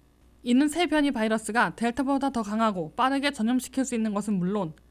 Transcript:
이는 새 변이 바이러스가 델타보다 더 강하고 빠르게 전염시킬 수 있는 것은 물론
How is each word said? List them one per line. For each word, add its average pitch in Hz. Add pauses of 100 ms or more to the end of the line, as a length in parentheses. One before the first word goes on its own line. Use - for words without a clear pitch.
(420)
이는 254
새 311
변이 294
바이러스가 220
델타보다 269
더 233
강하고 208
빠르게 269
전염시킬 247
수 247
있는 220
것은 208
물론 180 (180)